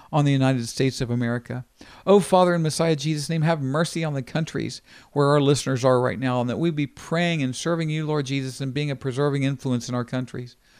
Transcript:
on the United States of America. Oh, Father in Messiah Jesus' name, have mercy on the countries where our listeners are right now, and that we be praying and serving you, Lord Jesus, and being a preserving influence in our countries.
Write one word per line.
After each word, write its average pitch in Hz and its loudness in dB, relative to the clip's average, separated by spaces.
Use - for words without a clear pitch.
on 147 4
the 143 4
United 131 2
States 131 -2
of 123 -4
America. 120 -4
Oh, 202 8
Father 180 4
in 170 0
Messiah 160 0
Jesus' 151 -4
name, 165 0
have 156 0
mercy 160 -2
on 151 -4
the 135 -4
countries 120 -6
where 143 4
our 147 6
listeners 135 2
are 127 6
right 123 0
now, 127 0
and 120 -2
that 113 -4
we 170 0
be 147 -4
praying 170 -2
and 127 -2
serving 165 -2
you, 156 -2
Lord 151 -2
Jesus, 131 -4
and 135 -6
being 147 -2
a 139 -4
preserving 139 0
influence 131 -2
in 123 -4
our 123 -2
countries. 127 -8